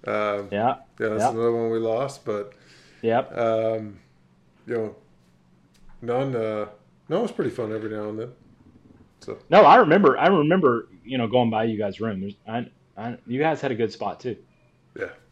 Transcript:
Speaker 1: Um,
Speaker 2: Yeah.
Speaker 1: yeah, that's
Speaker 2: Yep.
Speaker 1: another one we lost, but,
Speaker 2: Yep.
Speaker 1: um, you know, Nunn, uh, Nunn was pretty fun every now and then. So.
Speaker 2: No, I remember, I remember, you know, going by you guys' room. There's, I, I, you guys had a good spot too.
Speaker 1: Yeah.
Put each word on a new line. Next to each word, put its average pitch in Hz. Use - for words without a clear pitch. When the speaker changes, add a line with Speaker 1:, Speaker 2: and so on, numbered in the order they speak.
Speaker 1:
Um, 104
Speaker 2:
Yeah. 110
Speaker 1:
yeah, 113
that's 107
Speaker 2:
Yep. 120
Speaker 1:
another 117
one 117
we 113
lost, 113
but, 101
Speaker 2:
Yep. 117
Speaker 1:
um, 110
you 120
know, 110
Nunn, 127
uh, 107
Nunn 180
was 220
pretty 143
fun 110
every 110
now 107
and 107
then. 120
So. -
Speaker 2:
No, 196
I 190
remember, 165
I 147
remember, 156
you 127
know, 117
going 117
by 110
you 113
guys' 101
room. 107
There's, 101
I, 117
I, 117
you 120
guys 151
had 139
a 123
good 110
spot -
too. 123
Speaker 1:
Yeah. 92